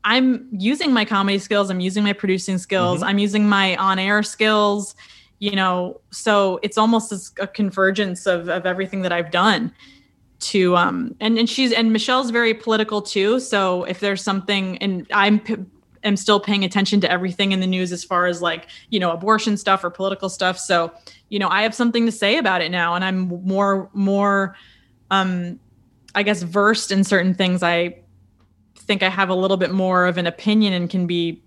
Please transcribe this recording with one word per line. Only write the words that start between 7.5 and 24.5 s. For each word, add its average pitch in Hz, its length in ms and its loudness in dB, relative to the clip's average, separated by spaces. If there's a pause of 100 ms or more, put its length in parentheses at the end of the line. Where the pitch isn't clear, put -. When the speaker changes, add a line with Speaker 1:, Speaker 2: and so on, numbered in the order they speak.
Speaker 1:
of, 175 220 -2
of 175 180 -4
everything 185 360 -4
that 180 100 -2
I've 170 200 -4
done 202 400 2 (680)
to, 185 360 2
um, 180 420 0
and, 226 200 0
and 233 100 2
she's, 254 240 0
and 220 220 2
Michelle's 254 360 0
very 233 240 2
political 214 480 -2
too. 208 380 0
So 190 440 0
if - 160 -8
there's 202 220 -2
something, 190 560 -2
and 190 340 -4
I'm 208 280 4
p-, 220 160 -6 (480)
am 202 120 0
still 208 220 2
paying 202 240 -2
attention 196 380 2
to 175 100 0
everything 185 400 -2
in 190 80 0
the 185 80 -2
news 185 240 -2
as 175 140 -8
far 180 220 0
as, 170 140 -2
like, 165 280 -4 (220)
you 208 100 0
know, 180 100 0
abortion 208 460 0
stuff 196 260 2
or 175 80 -4
political 196 380 -4
stuff. 180 320 -2
So, 170 320 0 (360)
you 202 120 -4
know, 190 80 0
I 196 160 2
have 220 100 -2
something 233 320 0
to 220 60 0
say 214 260 0
about 190 240 0
it 165 80 -2
now, 170 240 0
and 185 100 -2
I'm 185 180 -2 (220)
more, 196 500 0
more, 196 640 0 (540)